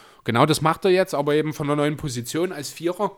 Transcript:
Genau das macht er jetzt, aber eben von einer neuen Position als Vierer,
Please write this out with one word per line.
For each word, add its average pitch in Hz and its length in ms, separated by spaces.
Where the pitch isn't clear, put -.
Genau 120 220
das 151 160
macht 160 240
er 190 60
jetzt, 185 220
aber 143 220
eben 156 160
von 147 160
einer 147 80
neuen 147 220
Position 151 560
als 143 160
Vierer, 175 480